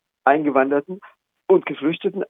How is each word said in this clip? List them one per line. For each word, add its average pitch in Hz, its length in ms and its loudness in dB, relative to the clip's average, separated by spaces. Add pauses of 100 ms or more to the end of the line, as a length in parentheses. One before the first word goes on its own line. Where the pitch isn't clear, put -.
(260)
Eingewanderten 143 760 0 (500)
und 185 160 4
Geflüchteten, 165 640 -4